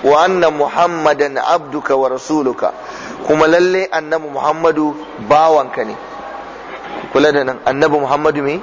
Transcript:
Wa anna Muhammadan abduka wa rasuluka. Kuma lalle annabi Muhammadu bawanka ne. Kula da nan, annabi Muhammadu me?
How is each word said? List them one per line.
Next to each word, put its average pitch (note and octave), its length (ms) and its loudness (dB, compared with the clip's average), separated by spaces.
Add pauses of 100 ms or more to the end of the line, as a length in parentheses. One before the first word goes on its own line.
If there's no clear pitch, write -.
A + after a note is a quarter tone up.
Wa D3 200 6
anna F3+ 260 4
Muhammadan D3 880 0
abduka C#3+ 580 0
wa C3 140 2
rasuluka. C3 640 -2 (560)
Kuma D#3 200 4
lalle F#3 440 2
annabi D#3 400 -4
Muhammadu D3+ 640 0 (340)
bawanka D3+ 560 4
ne. G#2+ 100 -8 (1160)
Kula D3 200 4
da C#3 120 2
nan, B2+ 220 -4
annabi D3 340 2
Muhammadu D3 420 0
me? D3 220 -2